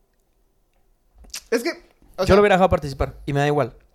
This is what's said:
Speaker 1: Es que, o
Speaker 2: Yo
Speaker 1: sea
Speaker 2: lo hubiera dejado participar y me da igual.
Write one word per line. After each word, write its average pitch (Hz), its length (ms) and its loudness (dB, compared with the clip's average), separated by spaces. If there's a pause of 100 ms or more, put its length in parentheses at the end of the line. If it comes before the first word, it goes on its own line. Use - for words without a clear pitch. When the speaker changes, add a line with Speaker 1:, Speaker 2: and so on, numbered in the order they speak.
(1500)
Speaker 1:
Es 233 120 -4
que, - 60 -4 (480)
o 180 40 -6
Speaker 2:
Yo 190 60 -2
Speaker 1:
sea 185 80 6
Speaker 2:
lo 208 60 6
hubiera 202 140 4
dejado 180 140 2
participar 139 460 -6 (100)
y 143 80 -6
me 143 60 0
da 143 80 0
igual. 143 260 -2 (220)